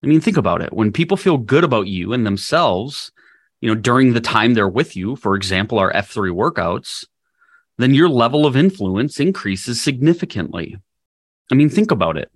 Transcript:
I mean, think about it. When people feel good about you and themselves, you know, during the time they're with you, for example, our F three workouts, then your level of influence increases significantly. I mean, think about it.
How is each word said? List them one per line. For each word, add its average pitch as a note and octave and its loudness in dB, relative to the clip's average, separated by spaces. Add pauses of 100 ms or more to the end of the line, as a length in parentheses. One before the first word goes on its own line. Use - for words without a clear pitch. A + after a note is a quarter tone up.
I C#3 -2
mean, D#3 4
think G3 0
about F2 0
it. - -8
When G#2+ 0
people E3+ -2
feel F3 0
good C3 2
about A2+ 0
you F#2 -6
and B2 -2
themselves, G#2+ -2 (520)
you A#2 0
know, A2+ 0 (100)
during B2+ 4
the A#2 2
time A2+ 2
they're G#2+ 2
with A#2 -4
you, G2+ -6
for G2 -2
example, F#2+ -2
our F#2+ 0
F G2 -2
three F#2+ -6
workouts, F#2 -4 (720)
then B2+ 4
your D#3+ 6
level C3 2
of C3 2
influence C3+ 0
increases A#2 -4
significantly. C3 -2 (760)
I B2+ 2
mean, D3 6
think G#3 2
about E2+ 0
it. - -8